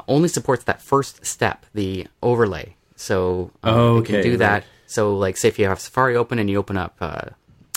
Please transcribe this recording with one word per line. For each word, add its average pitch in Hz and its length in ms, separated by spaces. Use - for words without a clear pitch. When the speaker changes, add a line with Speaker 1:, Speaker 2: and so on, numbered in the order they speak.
Speaker 1:
only 160 200
supports 127 360
that - 180
first - 420
step, - 420
the 95 320
overlay. 117 520
So, 90 560
um, 113 120
Speaker 2:
Oh, 117 240
Speaker 1:
it 113 60
can 104 100
Speaker 2:
okay, 101 160
Speaker 1:
do 120 60
that. 104 160
Speaker 2:
right. 104 100
Speaker 1:
So, 104 280
like, 95 220
say 120 100
if 107 120
you 104 80
have 95 120
Safari 127 360
open 120 240
and 101 100
you 98 80
open 101 180
up, 87 260
uh, 80 200